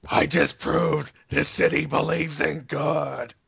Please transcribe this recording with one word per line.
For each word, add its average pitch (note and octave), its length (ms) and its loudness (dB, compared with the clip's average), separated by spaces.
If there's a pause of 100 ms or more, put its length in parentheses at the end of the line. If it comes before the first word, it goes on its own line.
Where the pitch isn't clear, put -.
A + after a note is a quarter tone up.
I - 160 4
just C#3+ 340 2
proved D#3+ 520 0 (180)
the C#3 140 0
city D3+ 420 2
believes D#3 560 -2
in D3+ 260 -2
God. C#3+ 680 -4 (120)